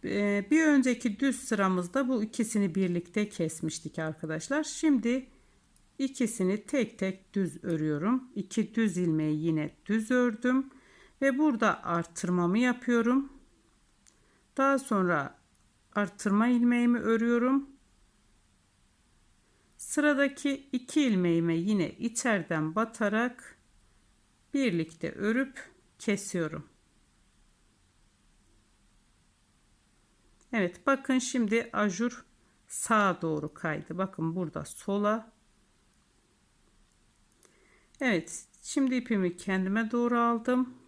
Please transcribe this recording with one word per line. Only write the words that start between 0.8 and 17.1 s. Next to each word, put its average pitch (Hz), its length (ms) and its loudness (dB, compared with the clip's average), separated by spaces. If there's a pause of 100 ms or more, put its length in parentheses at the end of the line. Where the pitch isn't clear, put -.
düz 269 200 0
sıramızda 190 680 0
bu 247 140 0
ikisini 214 520 0
birlikte 190 540 0
kesmiştik 160 680 -6
arkadaşlar. 160 640 -4
Şimdi 262 640 2 (720)
ikisini 214 680 0
tek - 320 -2
tek 190 360 -6
düz 170 300 -2
örüyorum. 165 600 0 (100)
İki - 400 -4
düz 214 220 0
ilmeği 156 480 0
yine 160 300 -2 (120)
düz 220 240 -2
ördüm 247 600 0 (520)
ve 269 160 2
burada 233 460 2
artırmamı 175 760 0
yapıyorum. 247 720 2 (1200)
Daha 269 220 2
sonra 180 600 0 (560)
artırma 208 540 0
ilmeğimi 240 500 4
örüyorum. 233 720 2 (2000)